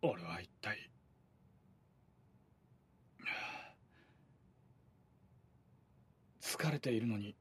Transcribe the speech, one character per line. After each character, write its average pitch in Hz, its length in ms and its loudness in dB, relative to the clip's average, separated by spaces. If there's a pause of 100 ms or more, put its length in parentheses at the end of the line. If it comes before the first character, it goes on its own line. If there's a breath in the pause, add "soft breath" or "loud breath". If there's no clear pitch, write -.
俺 127 220 4
は 85 160 -4
一 - 100 -10 (120)
体、 - 280 -2 (4000 loud breath)
疲 - 320 0
れ 147 80 2
て 127 120 2
い 113 80 6
る 117 80 4
の 110 100 4
に 101 240 -4